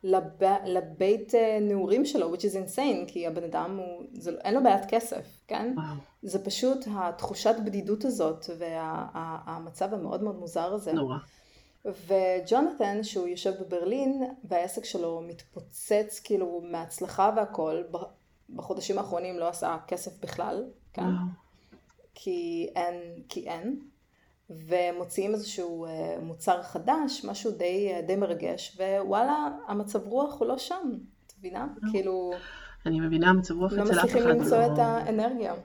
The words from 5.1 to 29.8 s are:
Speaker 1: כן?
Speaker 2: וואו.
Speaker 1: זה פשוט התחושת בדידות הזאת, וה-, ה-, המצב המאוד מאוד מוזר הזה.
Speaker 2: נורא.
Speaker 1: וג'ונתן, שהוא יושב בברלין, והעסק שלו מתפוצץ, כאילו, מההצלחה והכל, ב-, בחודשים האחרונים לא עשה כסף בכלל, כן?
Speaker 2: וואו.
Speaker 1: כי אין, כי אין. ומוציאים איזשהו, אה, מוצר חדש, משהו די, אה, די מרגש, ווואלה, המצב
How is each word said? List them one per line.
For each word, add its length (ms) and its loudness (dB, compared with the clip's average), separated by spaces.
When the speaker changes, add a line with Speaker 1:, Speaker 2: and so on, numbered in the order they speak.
Speaker 1:
כן? 280 -4
Speaker 2:
וואו. 100 -4
Speaker 1:
זה 240 -4
פשוט 400 0
התחושת 600 0
בדידות 400 -2
הזאת, 400 0
וה-, 100 -6
ה-, 420 -8
המצב 380 -4
המאוד 300 -4
מאוד 160 -2
מוזר 340 -2
הזה. 200 -2
Speaker 2:
נורא. 240 0
Speaker 1:
וג'ונתן, 1200 2
שהוא 240 -4
יושב 320 -2
בברלין, 640 0
והעסק 420 -2
שלו 420 -4
מתפוצץ, 960 -4
כאילו, 380 0
מההצלחה 640 0
והכל, 460 0
ב-, 60 -6
בחודשים 420 -4
האחרונים 420 -4
לא 100 0
עשה 280 -2
כסף 360 -8
בכלל, 400 -4
כן? 80 -6
Speaker 2:
וואו. 120 2
Speaker 1:
כי 640 -4
אין, 200 -2
כי 200 -8
אין. 300 -6
ומוציאים 840 0
איזשהו, 520 -6
אה, 360 -4
מוצר 420 0
חדש, 640 0
משהו 260 -4
די, 420 0
אה, 80 -4
די 140 0
מרגש, 640 -2
ווואלה, 680 2
המצב 400 -2